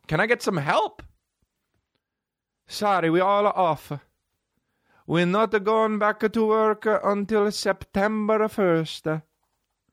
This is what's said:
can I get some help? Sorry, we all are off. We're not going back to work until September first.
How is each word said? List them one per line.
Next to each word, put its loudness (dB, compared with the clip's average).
can -2
I 0
get 0
some -2
help? -2
Sorry, 0
we 4
all 2
are 0
off. -2
We're 0
not 0
going 0
back -2
to 0
work 0
until 0
September -2
first. 0